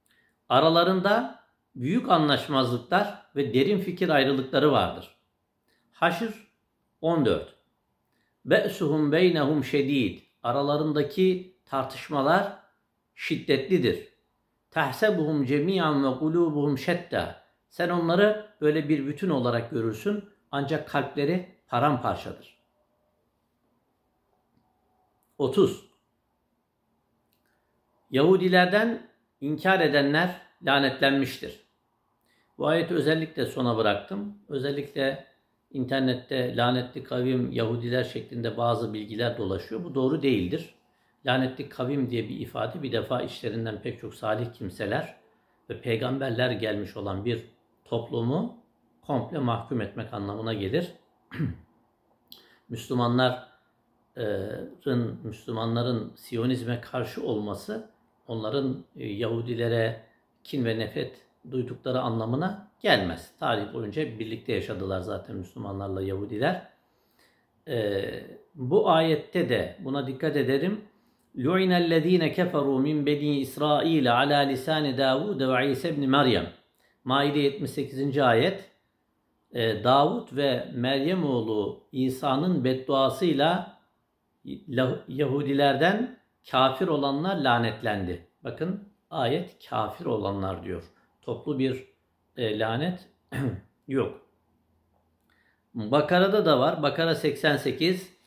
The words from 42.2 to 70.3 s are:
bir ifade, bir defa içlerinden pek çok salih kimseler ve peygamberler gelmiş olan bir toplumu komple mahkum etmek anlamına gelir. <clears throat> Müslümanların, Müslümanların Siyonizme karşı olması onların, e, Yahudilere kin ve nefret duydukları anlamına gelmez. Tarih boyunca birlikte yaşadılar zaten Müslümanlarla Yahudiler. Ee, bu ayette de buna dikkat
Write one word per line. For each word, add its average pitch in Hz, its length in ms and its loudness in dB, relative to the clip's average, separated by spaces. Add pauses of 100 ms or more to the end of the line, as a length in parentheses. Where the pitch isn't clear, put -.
bir - 100 -8
ifade, 113 440 -6
bir 123 80 -4
defa 117 300 -2
içlerinden 113 600 -8
pek 120 180 -8
çok - 160 -14
salih 117 380 -4
kimseler 110 640 -6 (540)
ve - 120 -10
peygamberler 127 720 -2
gelmiş 104 460 -4
olan 101 280 -6
bir 117 200 -2 (400)
toplumu 123 800 -4 (380)
komple 147 380 -4
mahkum 120 420 -2
etmek 110 320 -10
anlamına 107 400 -6
gelir. 107 380 -4 (420)
<clears throat> - 1400 -12
Müslümanların, 123 680 0 (1800)
Müslümanların 113 920 -4
Siyonizme 120 640 -4
karşı - 420 -8
olması 107 720 -6 (340)
onların, 131 580 -4 (100)
e, 131 120 -10
Yahudilere 117 960 -2 (420)
kin 131 220 -4
ve 113 140 0
nefret - 420 -6 (300)
duydukları 127 500 -4
anlamına 127 680 -2 (100)
gelmez. 98 580 0
Tarih 110 340 -2
boyunca 120 460 -6
birlikte 113 340 -6
yaşadılar 95 480 -4
zaten 101 340 -8
Müslümanlarla 98 640 -8
Yahudiler. 104 720 -4 (960)
Ee, 104 560 -2 (320)
bu 151 340 2
ayette 160 600 2
de 98 300 0
buna 135 280 -4
dikkat 139 280 -2